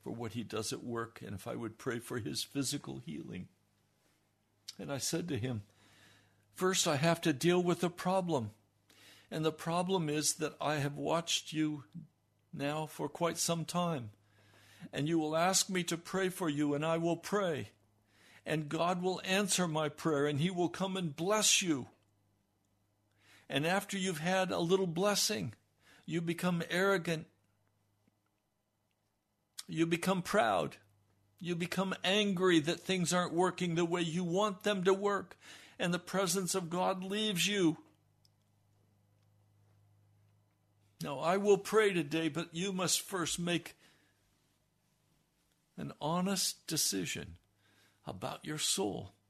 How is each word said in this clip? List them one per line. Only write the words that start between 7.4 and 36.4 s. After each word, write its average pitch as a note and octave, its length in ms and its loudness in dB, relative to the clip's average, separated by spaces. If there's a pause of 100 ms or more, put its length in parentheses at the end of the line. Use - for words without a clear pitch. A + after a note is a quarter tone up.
with F3 200 2
the F3 100 2
problem. E3+ 640 0 (760)
And D#3 140 -2
the D#3 60 4
problem F3 580 0
is D3 260 0
that - 260 -4
I D3+ 160 0
have C#3+ 180 -2
watched D3+ 580 -2
you D3+ 320 -2 (680)
now D3 340 -4
for D3 220 -6
quite E3 300 -2
some E3 260 0
time. E3 480 -2 (800)
And D3 160 -2
you E3 100 2
will D#3 160 0
ask F3+ 340 4
me F3+ 140 0
to E3+ 160 -2
pray F#3 300 -2
for F3 200 -2
you, D3 260 2
and D3+ 120 0
I E3 100 2
will E3+ 200 2
pray. E3 540 -2 (760)
And D#3 220 -2
God E3+ 340 0
will F#3 220 0
answer F#3+ 420 2
my D#3 220 0
prayer, D3 400 2
and D3 100 0
he E3+ 120 2
will F3 180 0
come F#3 280 -4
and E3+ 200 -4
bless G3+ 440 4
you. D#3+ 280 0 (1600)
And C#3+ 180 0
after G3 320 0
you've F#3 200 -2
had F#3 340 0
a F3 80 0
little F#3 260 4
blessing, F#3 680 0 (520)
you E3 140 -2
become E3+ 500 0
arrogant. F3 560 2 (2500)
You E3 200 0
become F3 360 0
proud. G2+ 540 2 (640)
You F3 160 -4
become F#3 380 -2 (100)
angry F#3 560 4
that D#3 200 -2
things F3+ 320 0
aren't F3+ 200 2
working F3 420 2
the F3 100 4
way F3 180 0
you E3+ 200 -2
want F#3+ 400 0
them G3+ 220 0
to F#3+ 100 6
work. G3 420 -2 (440)
And F3 120 2
the F3 60 0
presence F#3 560 0